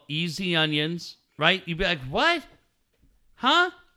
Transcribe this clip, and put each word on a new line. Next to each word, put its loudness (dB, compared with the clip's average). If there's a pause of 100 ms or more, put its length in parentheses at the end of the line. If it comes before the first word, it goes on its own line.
easy -4
onions, -2 (240)
right? 2
You'd -6
be 0
like, -2
"What? 0 (920)
Huh?" 2 (260)